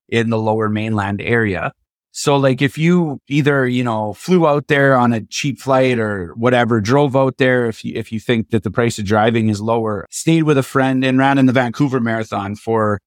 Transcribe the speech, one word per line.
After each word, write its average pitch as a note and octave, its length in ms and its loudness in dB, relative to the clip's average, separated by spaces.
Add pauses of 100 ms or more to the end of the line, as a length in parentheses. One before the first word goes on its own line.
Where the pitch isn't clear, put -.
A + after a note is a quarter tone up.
in A#2 220 -2
the A2+ 100 -2
Lower A2 300 -2
Mainland G#2+ 540 -2
area. G2+ 500 -2 (380)
So, - 260 0
like, C3+ 260 2
if C#3 160 -2
you D#3+ 500 0
either, C#3 380 2
you B2 180 -2
know, A2 280 -4
flew F3 340 0
out D3 220 0
there C#3 280 4
on A#2+ 160 4
a A2+ 80 0
cheap - 400 -6
flight C3 380 2
or G2+ 380 -4
whatever, A#2+ 440 2
drove B2+ 340 2
out C3+ 240 0
there, B2+ 280 2
if - 180 -8
you, A#2 100 -8
if A2+ 160 -8
you A2+ 80 -8
think A2+ 320 -2
that G#2+ 120 0
the G#2 100 -6
price A#2 260 -2
of G#2+ 60 -6
driving A2 440 2
is G#2 120 -2
lower, A2 500 -4
stayed D#3+ 340 0
with C#3+ 140 2
a C3+ 40 0
friend C3 420 0
and C3 140 2
ran C#3 200 2
in C3+ 80 4
the C3 60 4
Vancouver B2+ 480 0
Marathon G#2+ 560 -4
for G#2+ 500 -2